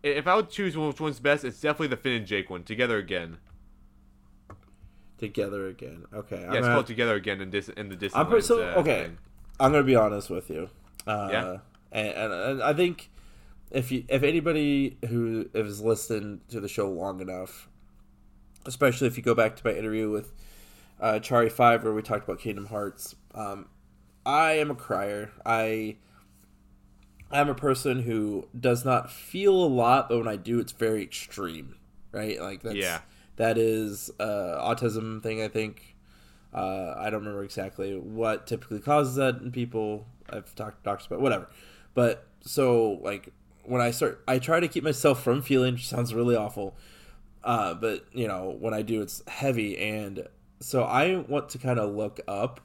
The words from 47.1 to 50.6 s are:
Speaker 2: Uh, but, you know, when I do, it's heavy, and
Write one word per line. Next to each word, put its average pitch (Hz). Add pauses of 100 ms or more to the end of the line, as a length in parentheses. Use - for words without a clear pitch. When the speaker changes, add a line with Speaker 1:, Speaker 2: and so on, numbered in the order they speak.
Speaker 2:
Uh, 107
but, 104
you 117
know, 95
when 110
I 107
do, 107
it's -
heavy, 117
and 104 (320)